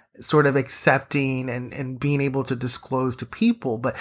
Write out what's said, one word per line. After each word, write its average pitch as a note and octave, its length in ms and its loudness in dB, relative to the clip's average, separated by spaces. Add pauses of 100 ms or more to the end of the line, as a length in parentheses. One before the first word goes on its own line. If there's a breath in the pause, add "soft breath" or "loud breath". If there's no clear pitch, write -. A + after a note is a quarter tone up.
(200 loud breath)
sort D3+ 280 4
of C#3 80 2
accepting C3+ 920 2
and, B2 240 -8
and C3 260 -8
being C#3+ 220 0
able C#3 240 -2
to C3 100 -2
disclose B2+ 600 -2
to - 80 -10
people. A3 520 0
But A#2+ 240 -4